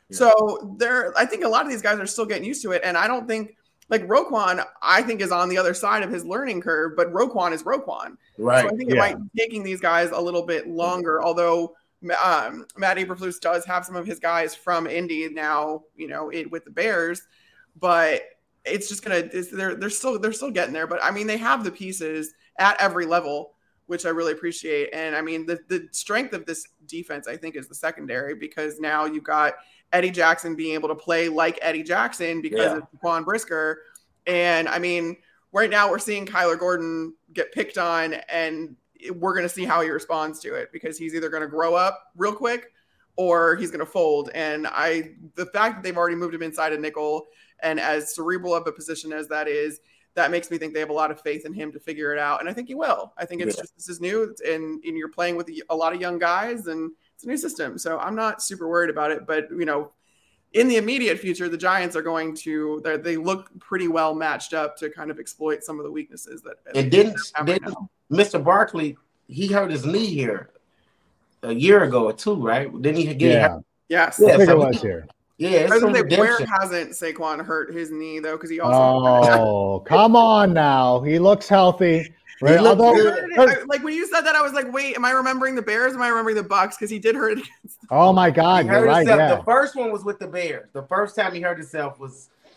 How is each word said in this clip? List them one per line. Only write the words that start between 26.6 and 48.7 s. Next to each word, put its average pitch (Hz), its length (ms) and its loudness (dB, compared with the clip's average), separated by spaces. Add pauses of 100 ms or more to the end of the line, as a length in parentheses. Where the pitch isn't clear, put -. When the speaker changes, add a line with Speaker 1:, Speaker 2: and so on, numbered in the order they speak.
Speaker 2:
defense, 151 400 -14
I 120 100 -10
think, 160 200 -14
is 135 120 -14
the 143 60 -20
secondary, 143 600 -8
because 151 440 -10
now 156 280 -2
you've 156 180 -8
got 151 300 0 (380)
Eddie 180 180 2
Jackson 170 440 0
being 160 200 -6
able 156 140 -4
to 156 60 -4
play 165 340 -2
like 160 340 0
Eddie 160 200 -2
Jackson 170 580 -2
because 156 200 -4
Speaker 1:
Yeah. - 160 2
Speaker 2:
of 147 160 -10
Jaquan 165 320 -4
Brisker. 160 580 -4 (440)
And 175 420 0
I - 100 -2
mean, 175 380 -4 (360)
right 202 180 0
now 208 200 4
we're 185 80 -2
seeing 208 280 -6
Kyler 180 320 0
Gordon 165 560 -4 (180)
get 165 200 -6
picked - 260 -6
on, 165 340 -2 (160)
and 160 480 -6 (400)
we're 180 180 -2
gonna 175 140 -2
see 180 160 -8
how 160 160 0
he 160 80 -2
responds 156 520 -6
to 135 140 -10
it, 123 160 -10
because 160 280 -12
he's 160 160 -10
either 160 160 -6
gonna 156 180 -6
grow 165 260 0
up 185 400 -2
real 208 200 -4
quick 233 380 -6 (440)
or 170 400 4
he's 185 160 -6
gonna 160 140 -6
fold. 151 480 0
And 151 340 -4
I, 160 460 -4 (200)
the 175 120 -8
fact 214 300 0
that 190 60 -16
they've 180 140 -8
already 170 200 0
moved 170 180 -6
him 165 80 -10
inside 156 300 -4
a 151 60 -4
nickel, 151 480 -6 (360)
and 156 180 -2
as 151 340 -4
cerebral 175 400 -4
of 165 140 -4
a 151 40 -6